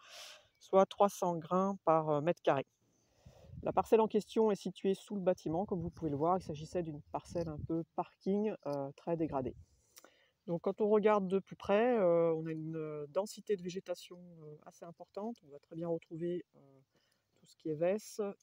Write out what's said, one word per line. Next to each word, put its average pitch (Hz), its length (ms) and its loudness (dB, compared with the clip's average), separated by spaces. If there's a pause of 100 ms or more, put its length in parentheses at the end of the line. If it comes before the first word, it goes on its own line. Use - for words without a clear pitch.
(580)
soit 190 280 4
trois - 220 4
cents 175 280 -2
grains 185 480 0
par, 160 240 4
euh, 147 120 2
mètre 165 220 0
carré. 139 240 2 (960)
La - 100 -2
parcelle 220 280 4
en 220 80 4
question 220 440 2
est 190 40 -2
située 190 380 -2
sous - 200 -10
le 208 60 -6
bâtiment, 180 460 0
comme 190 140 -4
vous 165 100 -6
pouvez 160 200 -6
le 143 60 -2
voir, 165 220 2
il 175 40 -8
s'agissait 160 400 -6
d'une 156 180 -10 (120)
parcelle 165 360 -6
un 151 180 -8
peu 165 180 -2 (100)
parking, 208 580 -2 (140)
euh, 139 300 -4
très 170 200 -4
dégradée. 143 400 -2 (880)
Donc 170 160 -4
quand 196 180 -2
on 214 80 2
regarde 208 380 6
de 190 140 2
plus - 160 -12
près, 233 400 4
euh, 170 380 6
on 160 120 -4
a 160 60 -4
une, 160 240 -6
euh, 151 320 -8
densité 196 480 -4
de 180 60 -6
végétation, 180 560 -10 (240)
euh, 151 140 -16 (100)
assez - 180 -20
importante. 196 520 -10 (100)
On 139 60 -20
va 143 80 -16
très - 160 -18
bien 170 120 -6
retrouver, 170 560 -4 (120)
euh, 139 240 -20 (580)
tout - 80 -20
ce - 100 -20
qui - 140 -6
est 156 40 -2
vesse, 180 460 -2 (220)